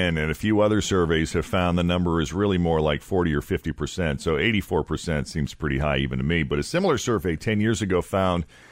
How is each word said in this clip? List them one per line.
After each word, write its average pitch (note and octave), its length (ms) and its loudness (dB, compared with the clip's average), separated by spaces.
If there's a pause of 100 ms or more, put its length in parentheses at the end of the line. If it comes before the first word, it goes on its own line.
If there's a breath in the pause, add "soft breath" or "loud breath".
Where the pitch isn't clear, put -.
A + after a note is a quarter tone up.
in, E2 100 0
and D#2 140 0
a D2+ 40 -2
few G#2+ 280 2
other G#2+ 180 4
surveys E2 540 2
have E2+ 100 0
found F2+ 320 0
the F2 60 2
number F2 400 2
is D#2 100 -4
really G2+ 240 0
more E2 240 2
like D2+ 220 0
forty F2 320 0
or C#2+ 80 0
fifty - 280 -4
percent. D2+ 520 -4
So D#2+ 160 0
eighty-four F2+ 460 0
percent D2+ 440 -4
seems D2 240 -4
pretty C#2 260 -4
high C#2+ 200 0
even C2+ 200 -2
to B1+ 60 -2
me. E2 180 0
But C#2 160 -2
a D2 40 -2
similar E3+ 340 0
survey F#2 400 -2
ten G#2 240 -2
years G#2+ 220 0
ago F#2 180 2
found F#2 460 0 (260 loud breath)